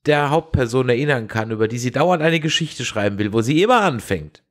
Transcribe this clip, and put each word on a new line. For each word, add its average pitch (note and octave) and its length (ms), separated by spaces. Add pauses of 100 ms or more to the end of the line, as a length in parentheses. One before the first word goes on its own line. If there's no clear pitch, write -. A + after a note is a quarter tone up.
der D3 260
Hauptperson C3 580
erinnern B2 380
kann, A2 240
über A2 160
die A#2+ 100
sie A#2+ 140
dauernd D#3+ 320
eine E3 160
Geschichte D3+ 460
schreiben G2+ 340
will, G#2 140
wo A2+ 80
sie D3 200
immer A#3 200
anfängt G2+ 680